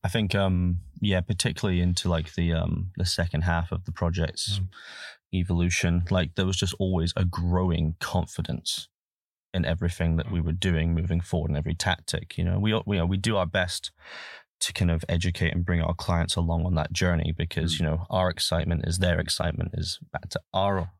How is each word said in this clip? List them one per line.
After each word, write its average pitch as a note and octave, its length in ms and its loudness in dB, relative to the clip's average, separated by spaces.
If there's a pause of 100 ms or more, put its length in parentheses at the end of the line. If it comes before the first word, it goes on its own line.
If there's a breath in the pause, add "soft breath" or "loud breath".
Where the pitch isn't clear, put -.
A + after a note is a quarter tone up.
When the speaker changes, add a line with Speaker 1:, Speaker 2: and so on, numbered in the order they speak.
Speaker 1:
I - 60 2
think, G#2+ 260 2
um, F2+ 460 4 (200)
yeah, F#2+ 220 4
particularly F#2 580 0
into, F2 300 2
like, D#2+ 240 0
the, E2+ 180 2
um, E2 460 0
the F2+ 80 0
second E2+ 380 0
half E2+ 280 0
of F2+ 140 -4
the E2+ 60 -8
project's F2 680 -2
Speaker 2:
Mm. F#2 80 -4 (640 loud breath)
Speaker 1:
evolution, F2 800 2
like, F2+ 240 2
there F#2+ 100 0
was F#2 140 0
just F#2 200 -2
always F2+ 380 0
a F#2 80 2
growing F2 760 0
confidence - 880 -4 (680)
in F2 100 2
everything E2 520 0
that - 140 -2
we E2+ 120 0
were E2 100 0
doing E2+ 400 2
moving E2+ 300 0
forward D#2 300 -2
and C#2+ 40 2
every D#2+ 180 -2
tactic. - 640 -2
You E2+ 80 -2
know, F#2 140 2
we, G#2+ 160 2 (100)
we, G2 120 0
you F2 40 2
know, E2+ 60 2
we F#2+ 100 2
do G2+ 220 0
our F2+ 80 2
best - 460 -2 (680 loud breath)
to - 120 -4
kind F2 180 2
of D#2+ 180 0
educate E2+ 440 0
and F2 120 0
bring F2 180 2
our D#2+ 120 0
clients E2+ 420 0
along E2+ 280 0
on F2+ 100 0
that D#2 180 0
journey E2 440 2
because, E2 380 -2
Speaker 3:
Mm. D#2 60 -4
Speaker 1:
you E2+ 60 2
know, D#2+ 220 0
our F#2 220 2
excitement - 560 0
is E2+ 120 0
their F2 200 4
excitement F2 560 -2
is - 240 -4 (140)
back - 180 -10
to - 100 -4 (140)
our, F#2+ 460 0